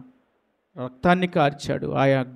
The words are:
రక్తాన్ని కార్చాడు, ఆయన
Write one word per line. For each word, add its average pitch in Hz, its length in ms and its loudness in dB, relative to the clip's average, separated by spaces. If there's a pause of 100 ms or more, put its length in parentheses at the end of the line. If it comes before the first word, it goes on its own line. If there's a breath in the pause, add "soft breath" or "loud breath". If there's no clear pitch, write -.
(840)
రక్తాన్ని 180 420 0
కార్చాడు, 143 680 -2
ఆయన 135 300 2 (140)